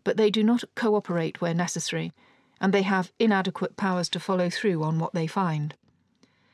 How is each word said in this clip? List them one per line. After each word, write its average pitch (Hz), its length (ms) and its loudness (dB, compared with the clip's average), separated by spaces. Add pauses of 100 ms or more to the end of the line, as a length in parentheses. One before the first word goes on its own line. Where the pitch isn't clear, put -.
but - 140 0
they 214 120 4
do 214 140 2
not 233 220 4 (100)
cooperate 185 640 -2
where 170 140 0
necessary, 170 580 -4 (480)
and 190 140 2
they 196 80 4
have 190 380 0
inadequate 190 560 0
powers 180 340 0
to 180 100 -4
follow 180 300 0
through 175 320 0
on 160 160 0
what 165 160 -4
they 160 140 -2
find. 156 480 -2 (760)